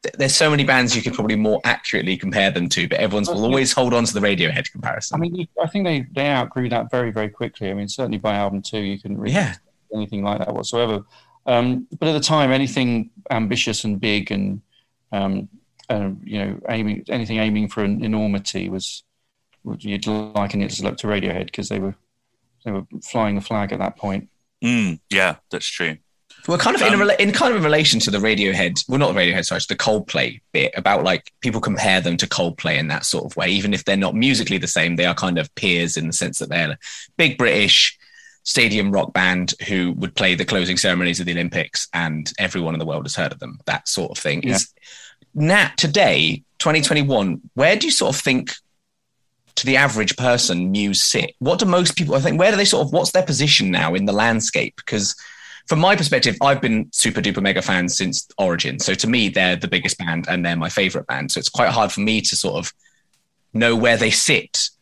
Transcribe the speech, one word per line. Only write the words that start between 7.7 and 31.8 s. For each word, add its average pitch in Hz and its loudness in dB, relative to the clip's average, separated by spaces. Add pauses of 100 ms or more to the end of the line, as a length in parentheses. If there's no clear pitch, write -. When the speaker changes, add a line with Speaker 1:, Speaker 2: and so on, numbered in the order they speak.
Speaker 2:
mean, 101 -6
certainly 110 -4
by 107 0
album 101 -2
two, - -6
you 98 -4
couldn't 101 -8
really 110 -2
Speaker 1:
Yeah. 165 2
Speaker 2:
see - -14 (340)
anything 104 -4
like 101 -2
that 104 -4
whatsoever. 110 -2 (400)
Um, 123 0 (100)
but 156 0
at - 2
the 151 2
time, 147 2
anything 123 0 (220)
ambitious 113 -2
and 101 -2
big 104 0
and, 98 -2 (520)
um, 196 -2 (420)
uh, 104 -2 (120)
you 104 -8
know, 98 -4
aiming, 107 -4
anything 110 -4
aiming 107 0
for 107 -2
an 104 -2
enormity 101 -2
was, - -10 (600)
would, 113 -10
you'd 101 -6
liken 107 -2
it 101 -4
to, - -4
to - -8
Radiohead 95 -2
'cause 98 -8
they 104 -4
were, 98 -6 (720)
they 113 -8
were 98 -6 (180)
flying 107 -2
the 101 -2
flag 104 -4
at 104 -6
that 98 -4
point. 98 -6 (340)
Speaker 3:
Mm, 113 0 (100)
yeah, 92 2 (140)
that's - -6
true. 80 -4 (520)
Speaker 1:
Well, 131 0
kind - 2
of - 0
in 214 4
a - 4
Speaker 4:
Um, 196 4
Speaker 1:
rela-, 202 4
in 202 4
kind 247 2
of 220 2
in 175 0
relation 151 4
to - 0
the 101 0
Radiohead, 98 2 (100)
well, 131 0
not 98 2
Radiohead, 90 2
sorry, 90 -2
to - -6
the 101 -4
Coldplay 101 -2 (140)
bit 69 2
about, 95 2
like, 90 0 (100)
people 113 -2
compare 95 2